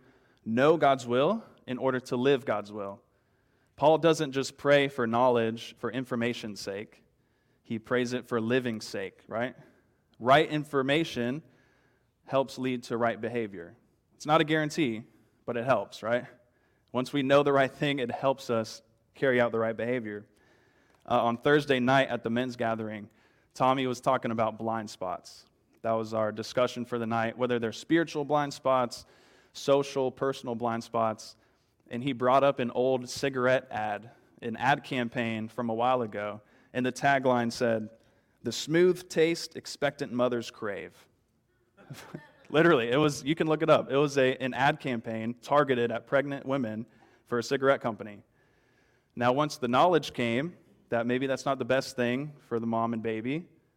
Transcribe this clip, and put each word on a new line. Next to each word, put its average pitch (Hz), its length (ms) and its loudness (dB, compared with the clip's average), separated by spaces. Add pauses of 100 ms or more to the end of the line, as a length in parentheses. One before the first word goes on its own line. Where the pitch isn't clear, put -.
(440)
know 131 320 4
God's 135 300 2
will 147 360 2 (240)
in 127 120 -8
order 127 220 0
to - 160 -6
live 127 280 2
God's 104 280 -4
will. 101 280 -10 (760)
Paul 151 220 4
doesn't 156 340 0
just 131 240 -4
pray 139 320 4
for 127 180 -2
knowledge 117 720 0
for 117 120 -6
information's 117 680 -6
sake. 101 420 -12 (600)
He 117 160 -6
prays 123 340 -2
it 123 140 -6
for 120 140 -2
living's 117 460 -2
sake, 98 420 -10
right? 117 260 -6 (640)
Right 143 320 4
information 143 920 -2 (840)
helps 135 320 -2
lead 127 260 -4
to 120 120 -6
right 113 240 -2
behavior. 107 540 -6 (400)
It's - 120 -14
not 156 140 4
a 160 40 4
guarantee, 151 580 0 (440)
but 120 100 -4
it 117 80 -2
helps, 113 380 0
right? 117 220 0 (680)
Once 127 200 -4
we 143 100 0
know 139 200 6
the 143 100 4
right 135 180 4
thing, 143 280 -2
it 120 120 -2
helps 135 400 -2
us 113 320 -4 (320)
carry 123 260 2
out 117 120 2
the 113 60 -2
right 113 180 0
behavior. 110 500 -6 (840)
Uh, 120 140 2
on 117 160 0
Thursday 143 420 4
night 131 280 4
at 117 140 -6
the 113 80 -4
men's 120 260 -2
gathering, 110 520 -6 (460)
Tommy 131 320 2
was 123 140 -4
talking 127 300 0
about 110 280 -2
blind 113 320 -4
spots. - 540 -10 (380)
That 113 100 0
was 110 220 -2
our 110 180 0
discussion 120 520 -2
for 120 140 -6
the 117 80 -4
night, 113 320 -2
whether 123 220 0
they're 113 120 -4
spiritual 156 520 0
blind 143 280 -2
spots, 127 540 -2 (460)
social, 139 580 0
personal 127 460 -4
blind 117 260 -4
spots. 113 540 -4 (540)
And 120 120 -6
he 139 100 -2
brought 127 320 4
up 139 140 2
an 120 140 -2
old 127 360 0
cigarette 131 600 0
ad, 107 400 -6 (320)
an 113 140 -8
ad 143 280 0
campaign 113 640 -4
from 117 220 -4
a 113 40 -2
while 123 280 0
ago. 104 400 -8 (320)
And 123 100 -2
the 127 80 0
tagline 127 580 2
said, 113 380 -2 (540)
"The 117 100 -4
smooth 175 560 2
taste 165 480 0
expectant - 560 -6
mothers 123 380 0
crave." 90 420 -10 (840)
<laughs> - 720 -18
Literally, 139 400 6
it 123 60 4
was, 147 280 2
you 147 100 0
can 165 120 -2
look 156 160 0
it 156 80 2
up. 117 200 6
It 135 60 2
was 139 220 2
a, 131 240 4
an 127 100 -4
ad 143 280 0
campaign 113 600 -6
targeted 131 480 2
at 113 160 -6
pregnant 139 380 -2
women 117 420 -4 (400)
for 120 120 -2
a 117 40 -2
cigarette 135 380 2
company. 104 420 -8 (960)
Now, 120 160 2
once 147 260 0
the 123 100 -2
knowledge 147 440 4
came 127 420 -2 (340)
that 117 180 0
maybe 127 200 0
that's 131 180 -4
not 135 140 -2
the 127 60 -4
best 131 300 0
thing 127 380 -2 (160)
for 117 100 -2
the 113 80 -4
mom 117 280 0
and 110 80 -6
baby, 117 440 -4 (300)